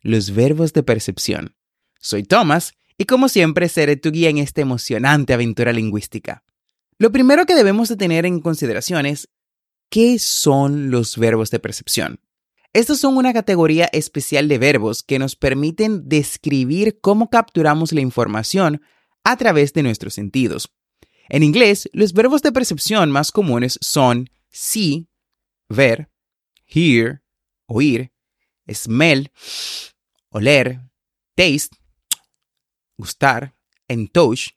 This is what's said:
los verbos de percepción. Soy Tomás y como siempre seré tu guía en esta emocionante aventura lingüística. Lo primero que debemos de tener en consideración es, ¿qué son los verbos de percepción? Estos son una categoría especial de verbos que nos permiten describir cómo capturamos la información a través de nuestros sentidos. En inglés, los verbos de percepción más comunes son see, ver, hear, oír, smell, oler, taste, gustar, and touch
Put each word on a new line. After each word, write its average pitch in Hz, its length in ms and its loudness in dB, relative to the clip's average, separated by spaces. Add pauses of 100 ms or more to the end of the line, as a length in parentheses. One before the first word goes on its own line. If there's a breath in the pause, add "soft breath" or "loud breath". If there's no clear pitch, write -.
los 107 320 -2
verbos 151 380 0
de 151 100 2
percepción. 107 720 -4 (440)
Soy 104 240 -8
Tomás 175 500 2 (240)
y 202 60 -4
como 254 240 2
siempre 170 400 2
seré 147 300 0
tu 156 140 -4
guía 165 180 2
en 151 80 0
esta 143 240 -4
emocionante 131 720 0
aventura 117 400 -2
lingüística. 110 720 -6 (520)
Lo 214 140 4
primero 269 340 4
que 370 100 4
debemos 214 340 4
de 226 80 -6
tener 170 280 0
en 180 140 -2
consideración 151 680 -4
es, 143 240 -6 (600)
¿qué 233 300 4
son 139 680 0
los 120 280 -2
verbos 113 320 0
de 117 100 -4
percepción? - 600 -8 (500)
Estos 240 280 0
son 269 180 2
una 254 160 2
categoría 170 580 2
especial 147 560 -2
de 143 100 2
verbos 113 460 0
que 135 160 -2
nos 135 160 -4
permiten 156 720 -2
describir 147 960 -2
cómo 214 280 2
capturamos 160 600 0
la 151 100 0
información 127 800 -2 (440)
a 247 100 2
través 156 380 2
de 156 100 0
nuestros 110 300 -4
sentidos. 104 600 -4 (540 soft breath)
En 151 160 2
inglés, 202 480 4
los 190 220 0
verbos 262 280 2
de 285 120 0
percepción 202 580 0
más 143 200 0
comunes 123 500 -2
son 127 480 0 (200)
see, 165 600 -4 (580)
ver, 127 420 0 (560)
hear, 139 560 0 (440)
oír, 123 460 -2 (600)
smell, 135 600 -2 (1000 loud breath)
oler, 127 520 0 (540)
taste, 160 420 0 (1200)
gustar, 135 580 -4 (320)
and 113 240 -6
touch 127 460 0